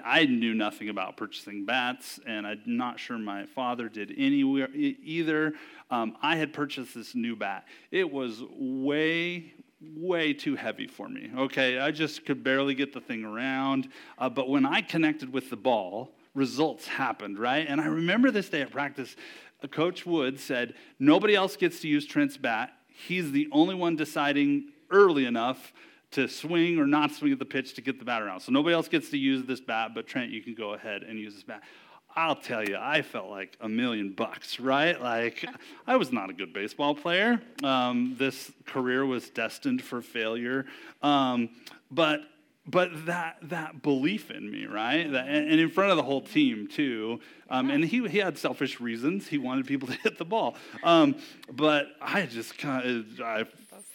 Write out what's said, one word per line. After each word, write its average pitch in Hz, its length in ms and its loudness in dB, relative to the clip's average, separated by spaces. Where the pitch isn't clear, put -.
I 147 200 4
knew 117 280 2
nothing 107 360 -4
about 95 280 -6
purchasing 101 480 -10
bats, 123 600 -4
and 107 200 -6
I'm 107 200 -8
not 120 340 -4
sure - 180 -8
my 101 280 -6
father 123 440 -6
did 104 280 -10
anywhere 135 560 2
e-, 143 300 -2
either. 156 500 0
Um, 113 320 -2
I 156 160 0
had 151 160 -2
purchased 139 400 -6
this 113 220 -12
new 117 200 -2
bat. 98 300 -6
It 175 220 0
was 127 400 -6
way, 156 1000 -2
way 165 380 0
too 143 220 -2
heavy 107 320 -6
for 98 220 -14
me, 107 280 -12
okay? 131 420 2
I 143 120 0
just 156 340 -4
could 127 180 -2
barely 135 320 2
get 131 180 -2
the 117 80 -10
thing 110 240 -8
around. 135 640 -2
Uh, 127 120 0
but 127 200 -2
when 135 160 6
I 180 160 2
connected 151 520 0
with 131 160 -4
the 117 80 -8
ball, 107 540 0
results 135 540 0
happened, 107 520 -4
right? 135 280 2
And 143 140 0
I 156 60 0
remember 180 440 4
this 208 180 0
day 151 120 0
at 127 100 -4
practice, 135 440 -6
uh, 139 40 -10
Coach 170 380 -2
Wood 139 340 0
said, 120 360 -4
"Nobody 190 380 8
else 190 220 2
gets 175 240 2
to 160 80 -4
use 147 160 4
Trent's 143 320 0
bat. 120 340 -2
He's 175 460 -4
the 147 180 2
only 170 240 6
one 170 220 0
deciding 143 720 2
early 180 340 8
enough 120 480 -2
to 131 180 2
swing 170 500 2
or 143 80 4
not 147 240 4
swing 147 220 0
at 127 60 -2
the 131 60 -6
pitch 135 280 -6
to - 80 -12
get 123 180 -4
the 113 60 -14
bat 117 160 -2
around. 95 200 -6
So - 120 -4
nobody 151 200 4
else 165 140 2
gets 160 220 0
to 147 80 -2
use 135 280 2
this 131 160 -4
bat, 113 320 -4
but 113 140 -8
Trent, 120 240 -6
you 110 100 -8
can 117 140 -12
go 107 180 -6
ahead 104 300 -8
and 110 160 -10
use 107 160 -10
this 95 80 -20
bat." 107 200 -14
I'll 165 220 0
tell 117 320 -6
you, 98 100 -2
I 135 260 0
felt 101 260 -8
like 98 320 -10
a 113 80 -6
million 110 420 -2
bucks, - 480 -8
right? 139 420 2
Like, 117 440 -2
<laughs> - 200 -18
I 247 80 2
was 190 160 2
not 98 180 -4
a 92 40 -10
good 92 200 -10
baseball 107 400 0
player. 190 480 2
Um, 127 560 2
this 135 320 -2
career 127 400 0
was 127 240 -2
destined 123 520 -2
for 120 200 -8
failure. 120 640 -2
Um, 127 500 2
but, 151 340 2
but 165 380 0
that, 170 380 -4
that 156 380 -8
belief 151 480 2
in 104 220 -10
me, 107 140 -8
right? 117 440 0
That, 131 200 -2
and, 151 220 2
and 160 100 8
in 160 80 6
front 196 220 4
of 180 40 8
the 147 80 2
whole 135 160 0
team, 120 480 2
too. 117 540 -2
Um, 131 220 2
and 143 140 4
he, 233 240 0
he 160 80 0
had 185 200 0
selfish 131 440 -4
reasons. 120 480 -2
He 143 80 -2
wanted 127 280 -2
people 135 220 -4
<laughs> 127 60 -4
to - 20 -
hit - 220 -2
the 170 80 -8
ball. 175 320 -2
Um, 165 320 8
but 143 520 2
I 175 240 -2
just 117 320 -10
kinda, 127 480 -2
I 113 220 -2